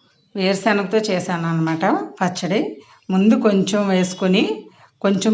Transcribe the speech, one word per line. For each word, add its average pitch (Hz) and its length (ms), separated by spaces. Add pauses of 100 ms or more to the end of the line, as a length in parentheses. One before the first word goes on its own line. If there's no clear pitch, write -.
(360)
వేరుశనగతో 196 720
చేశాను 180 400
అనమాట 160 380 (280)
పచ్చడి. 180 460 (500)
ముందు 196 300
కొంచెం 208 480
వేసుకొని 185 560 (580)
కొంచెం 202 320